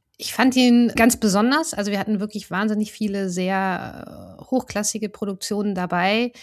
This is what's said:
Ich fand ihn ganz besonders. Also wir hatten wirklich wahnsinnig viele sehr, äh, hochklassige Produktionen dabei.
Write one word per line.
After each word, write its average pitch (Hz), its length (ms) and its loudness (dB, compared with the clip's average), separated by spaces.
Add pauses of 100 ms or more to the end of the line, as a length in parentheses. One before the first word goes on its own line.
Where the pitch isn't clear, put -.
(160)
Ich - 180 -10
fand 254 220 4
ihn 240 400 6
ganz 233 200 6
besonders. 233 580 2
Also 208 180 -4
wir 196 80 -2
hatten 214 180 -2
wirklich 208 320 -8
wahnsinnig 214 400 -2
viele 196 400 -4
sehr, 185 1120 -4
äh, - 60 -18
hochklassige 208 640 -4
Produktionen 202 680 -4
dabei. 185 560 0 (100)